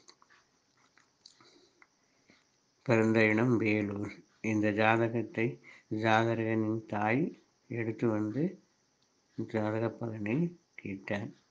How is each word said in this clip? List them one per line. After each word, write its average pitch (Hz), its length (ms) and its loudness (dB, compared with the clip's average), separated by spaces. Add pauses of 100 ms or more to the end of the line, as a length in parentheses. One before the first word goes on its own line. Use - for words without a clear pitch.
(2750)
பிறந்த 110 440 4
இடம் 110 320 4
வேலூர். 104 560 0 (280)
இந்த 107 300 0
ஜாதகத்தை 113 880 0 (320)
ஜாதகனின் 110 960 0
தாய் 110 540 -2 (280)
எடுத்து 117 400 -4
வந்து 110 520 -2 (760)
ஜாதக 110 540 -2
பலனை 113 680 -4 (180)
கேட்டார். 98 520 -8 (240)